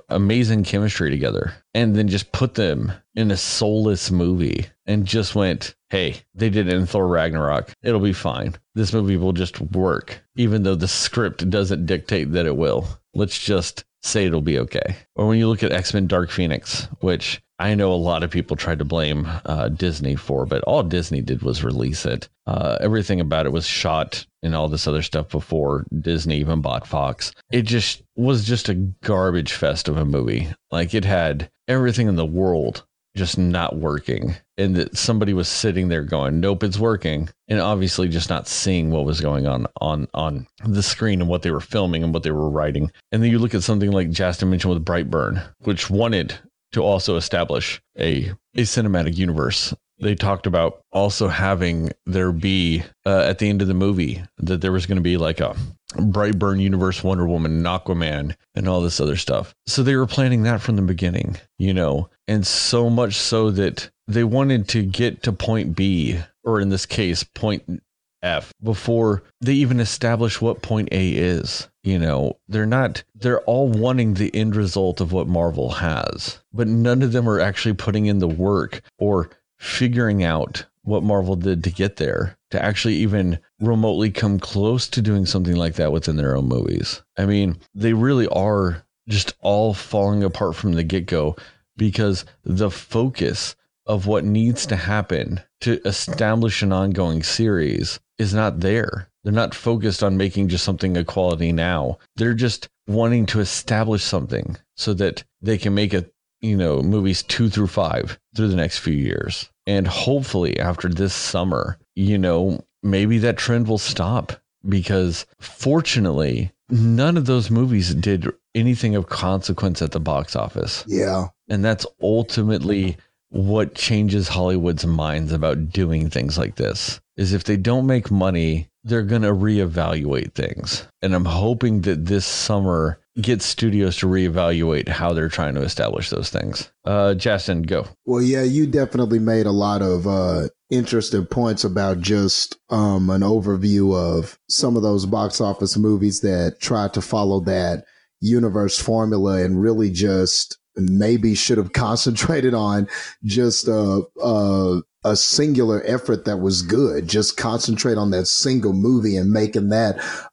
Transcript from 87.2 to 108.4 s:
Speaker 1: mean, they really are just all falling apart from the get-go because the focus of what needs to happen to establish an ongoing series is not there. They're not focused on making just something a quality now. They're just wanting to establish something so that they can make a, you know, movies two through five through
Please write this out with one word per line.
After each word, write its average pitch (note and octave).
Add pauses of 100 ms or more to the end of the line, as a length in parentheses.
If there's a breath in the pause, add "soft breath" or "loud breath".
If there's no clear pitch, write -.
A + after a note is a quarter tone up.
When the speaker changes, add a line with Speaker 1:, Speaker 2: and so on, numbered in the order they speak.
Speaker 1:
mean, G2+ (160)
they A2
really A#2+
are F#2+ (240)
just G#2
all G#2
falling G2+
apart F#2
from F#2
the E2
get-go D#2+ (400 loud breath)
because G#2 (180 soft breath)
the G2
focus - (300)
of G2+
what G#2
needs A2+
to A2
happen F#2 (200)
to A#2
establish A2+
an G2
ongoing F2+
series D#2+ (180)
is G2+
not G#2+
there. F#2+ (140)
They're G#2
not A2+
focused A2
on F#2+
making F#2+
just F2+
something F#2
a E2+
quality E2+
now. E2 (200 soft breath)
They're A#2
just A#2 (200)
wanting A2+
to G#2+
establish G#2+
something - (180)
so -
that F#2+ (180)
they G#2
can G2+
make G2+
a, F2+ (360)
you G#2+
know, D#2
movies F#2+
two -
through G2+
five D#2+ (160)
through G#2+